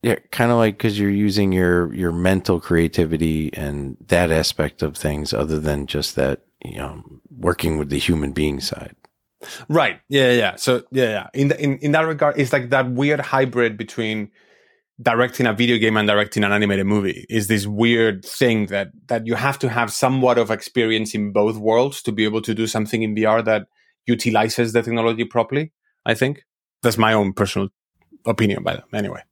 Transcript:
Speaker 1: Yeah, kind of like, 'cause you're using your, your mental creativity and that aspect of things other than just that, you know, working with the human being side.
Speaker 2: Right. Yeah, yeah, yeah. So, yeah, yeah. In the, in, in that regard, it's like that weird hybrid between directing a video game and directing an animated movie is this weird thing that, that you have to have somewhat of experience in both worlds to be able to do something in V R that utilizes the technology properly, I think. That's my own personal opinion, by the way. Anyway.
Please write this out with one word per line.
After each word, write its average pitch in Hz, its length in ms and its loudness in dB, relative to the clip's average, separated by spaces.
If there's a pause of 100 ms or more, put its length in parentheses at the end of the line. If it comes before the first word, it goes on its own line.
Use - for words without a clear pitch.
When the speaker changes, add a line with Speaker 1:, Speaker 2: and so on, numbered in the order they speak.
Speaker 1:
Yeah, 117 140 0 (140)
kind 120 220 0
of 117 60 4
like, 110 200 2
'cause 104 200 0
you're 101 100 2
using 101 440 2
your, 87 420 2
your 87 180 -2
mental 90 480 2
creativity 80 920 0
and 71 420 -8 (120)
that 87 220 2
aspect 78 520 -2
of 78 120 -4
things 73 380 -4
other 76 260 -2
than 73 280 -2
just - 300 -6
that, 67 260 -2 (200)
you - 140 -12
know, 76 260 -12 (280)
working 85 480 -2
with 73 100 -4
the 69 100 -2
human 73 340 0
being 73 280 -2
side. - 340 -10 (760)
Speaker 2:
Right. 143 300 0 (100)
Yeah, 131 220 6
yeah, - 0 -
yeah. 107 240 2
So, 123 260 0 (100)
yeah, 131 160 2
yeah. 101 240 -4
In 139 160 0
the, 147 120 0
in, 139 180 0
in 147 140 0
that 160 100 4
regard, 151 360 0
it's 131 140 0
like 127 160 0
that 131 220 2
weird 143 300 0
hybrid 120 580 0
between 107 520 -6 (680)
directing 123 460 2
a 110 80 4
video 120 240 2
game 110 180 2
and 104 100 2
directing 104 380 2
an 101 80 2
animated 101 320 2
movie 101 460 -2
is 110 160 -2
this 101 200 0
weird 110 560 0
thing 113 440 0
that, 98 240 -6 (160)
that 113 200 -4
you 113 80 -2
have 135 260 -2
to 127 100 -2
have 117 200 -2
somewhat 127 460 2
of 113 140 0
experience 110 640 -2
in 104 180 -4
both 107 240 2
worlds 117 460 0
to 117 100 -4
be 107 120 0
able 110 180 -2
to 113 120 -4
do 110 120 0
something 110 360 -2
in 107 120 -2
V 110 100 0
R 110 160 4
that 107 280 0 (380)
utilizes 113 680 0
the 117 80 4
technology 117 420 -2
properly, 135 480 -2 (360)
I 117 80 0
think. 131 280 -2 (400)
That's 113 140 2
my 110 160 4
own 101 220 2
personal 98 340 -2 (560)
opinion, 104 380 0
by 87 100 -2
the - 60 -8
way. - 200 -10
Anyway. 101 340 -6